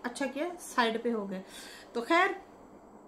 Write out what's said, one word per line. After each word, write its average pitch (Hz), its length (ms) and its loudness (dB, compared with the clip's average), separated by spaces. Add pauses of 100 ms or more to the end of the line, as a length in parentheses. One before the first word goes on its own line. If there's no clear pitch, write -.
अच्छा 254 220 -2
किया, 330 280 -2
साइड 226 480 0
पे 240 80 0
हो 214 160 -2
गए। 190 160 -6 (520)
तो 240 80 0
खैर, 349 380 4 (680)